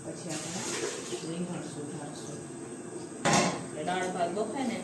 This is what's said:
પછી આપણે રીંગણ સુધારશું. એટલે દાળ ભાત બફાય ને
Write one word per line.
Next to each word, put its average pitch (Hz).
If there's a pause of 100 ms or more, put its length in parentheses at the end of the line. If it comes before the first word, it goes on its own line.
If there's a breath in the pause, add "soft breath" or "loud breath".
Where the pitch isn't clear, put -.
પછી 160
આપણે 165 (680)
રીંગણ 170
સુધારશું. 151 (840)
એટલે 180
દાળ 185 (120)
ભાત 175
બફાય 262
ને 185